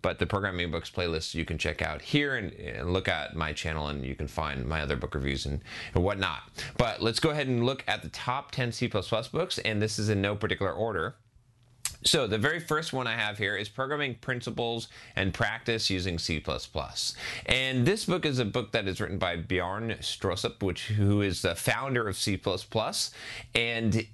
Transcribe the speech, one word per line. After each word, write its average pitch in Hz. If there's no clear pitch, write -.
but 85
the 87
programming 90
books 80
playlist 82
you 82
can 80
check 78
out 78
here 143
and, 101
and 71
look 92
at 80
my 78
channel, 78
and 71
you 65
can 71
find 69
my 76
other 71
book -
reviews 69
and, 69
and 90
whatnot. 95
But 117
let's 113
go 160
ahead 147
and 120
look 131
at 107
the -
top -
ten 123
C 120
plus 101
plus 117
books, 175
and 107
this 107
is 107
in 101
no 101
particular 98
order. 98
So 135
the 107
very 151
first 160
one 127
I 113
have 107
here 101
is 104
Programming 135
Principles 117
and 98
Practice 113
Using 92
C 82
plus 69
plus. -
And 127
this 202
book 170
is 139
a 123
book 104
that 110
is 92
written 92
by 87
Bjarne 92
Stroustrup, -
which, 92
who 104
is 95
the 87
founder 123
of 95
C 101
plus 92
plus. 117
And 113